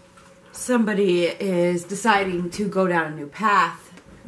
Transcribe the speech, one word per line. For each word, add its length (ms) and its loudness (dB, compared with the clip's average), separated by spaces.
Somebody 600 2
is 580 0
deciding 640 0
to 180 -4
go 220 0
down 240 0
a 20 -12
new 120 -10
path. 720 -2